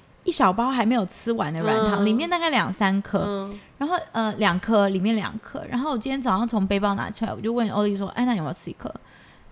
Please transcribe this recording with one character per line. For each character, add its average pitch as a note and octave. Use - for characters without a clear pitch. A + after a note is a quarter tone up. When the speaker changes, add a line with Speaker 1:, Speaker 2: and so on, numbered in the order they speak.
Speaker 1:
一 F4+
小 G#3+
包 A#3
还 B3
没 A#3+
有 G#3
吃 -
完 F3
的 E3
软 G#3+
糖， G3
Speaker 2:
嗯。 -
Speaker 1:
里 A3
面 D4
大 F4
概 E4
两 F#3+
三 G3
颗， F#3+
Speaker 2:
嗯。 G3+
Speaker 1:
然 C#4+
后， F4+
呃， A3
两 F#3
颗， G3+
里 G3
面 G#3+
两 G#3+
颗， -
然 -
后 C#4+
我 B3+
今 G#3+
天 C4+
早 A3
上 A#3
从 G#3
背 G3
包 G3+
拿 -
出 -
来， -
我 -
就 A3
问 A#3
欧 G#3
丽 G#3
说 G3
，“哎， B3
那 B3+
你 A3
要 E3
不 -
要 E3
吃 -
一 -
颗？” -